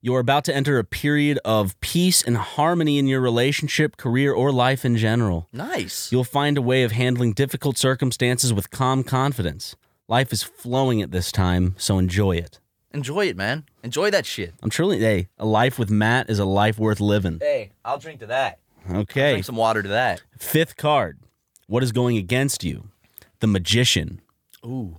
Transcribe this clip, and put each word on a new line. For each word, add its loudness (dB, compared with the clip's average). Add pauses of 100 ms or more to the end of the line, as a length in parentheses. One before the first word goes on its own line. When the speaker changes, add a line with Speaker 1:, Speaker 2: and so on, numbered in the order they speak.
Speaker 1:
You 0
are 2
about 2
to -2
enter 2
a 0
period 0
of 0
peace 2
and 0
harmony 0
in 2
your 2
relationship, 0
career, 2
or 2
life 2
in 2
general. 0
Speaker 2:
Nice. -6
Speaker 1:
You'll 2
find 0
a -2
way 2
of 0
handling 0
difficult -2
circumstances 0
with -2
calm 2
confidence. -2 (320)
Life 0
is -2
flowing 0
at -4
this -4
time, 2
so 0
enjoy 2
it. -8 (320)
Speaker 2:
Enjoy -4
it, -6
man. -4 (180)
Enjoy -2
that 0
shit. -8 (100)
Speaker 1:
I'm -2
truly, 0
hey, 2 (100)
a -4
life 2
with -2
Matt 2
is 0
a 0
life 2
worth 0
living. 0
Speaker 2:
Hey, -4 (160)
I'll -4
drink -18
to -16
that. -4 (280)
Speaker 1:
Okay. -2
Speaker 2:
I'll 2
drink -2
some -8
water 2
to -6
that. 0 (180)
Speaker 1:
Fifth -2
card. 0 (500)
What 0
is 0
going 2
against -2
you? -8 (520)
The 2
Magician. 0 (420)
Speaker 2:
Ooh. -10